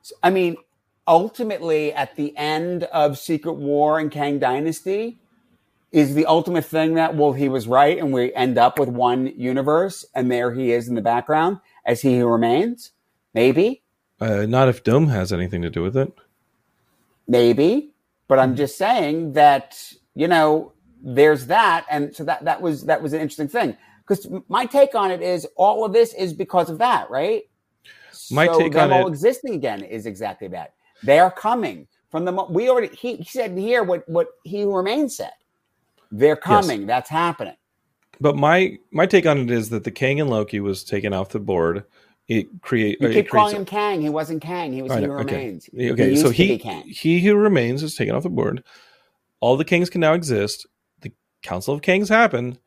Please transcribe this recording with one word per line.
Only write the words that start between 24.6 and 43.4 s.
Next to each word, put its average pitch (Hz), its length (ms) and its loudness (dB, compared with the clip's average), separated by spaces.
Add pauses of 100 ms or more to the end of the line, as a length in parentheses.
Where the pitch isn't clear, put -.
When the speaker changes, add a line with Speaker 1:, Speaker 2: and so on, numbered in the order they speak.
Speaker 1:
take 277 280 4
on 202 160 0
it 175 120 -6
is 180 240 -4 (100)
all 208 280 2
of 202 80 -4
this 226 220 4
is 185 180 -4
because 175 380 -2
of 156 80 -10
that, 220 320 0
right? 156 320 -2 (880)
Speaker 2:
My 147 160 2
Speaker 1:
So 165 120 4
Speaker 2:
take 160 140 2
Speaker 1:
them 151 200 4
Speaker 2:
on - 80 6
Speaker 1:
all 190 60 2
Speaker 2:
it 180 40 -2
Speaker 1:
existing 220 440 -2
again 120 280 -6
is 107 240 -10
exactly 101 420 -10
that. 87 260 -12 (280)
They 139 160 6
are 185 120 6
coming 180 580 -6 (220)
from 160 160 -6
the 180 60 -4
mo-, 185 180 -6
we 202 180 0
already, 240 260 2
he, 240 220 -8
he 170 80 -14
said - 280 -8
in 175 40 -8
here 226 260 0
what, 180 260 -4
what 165 200 -2 (160)
He 196 180 -8
Who 202 140 0
Remains 226 400 -2
said. - 160 -10 (800)
They're 135 220 4
Speaker 2:
Yes. 156 100 -12
Speaker 1:
coming. 170 420 2
That's 123 220 -2
happening. 156 460 -4 (640)
Speaker 2:
But 143 160 2
my, 165 420 2 (120)
my 165 160 2
take 180 200 4
on 147 120 4
it 120 120 -2
is 113 200 -2
that 113 140 -4
the 117 80 -6
Kang 139 280 -2
and 147 80 0
Loki 107 320 -2
was 101 240 -4
taken 101 300 -4
off 95 160 -4
the 117 100 -6
board. 90 440 -2 (440)
It 113 340 -4
create, 107 380 -2
Speaker 1:
You - 80 0
Speaker 2:
uh, 226 40 0
Speaker 1:
keep 208 140 4
Speaker 2:
it - 40 -12
Speaker 1:
calling 214 240 4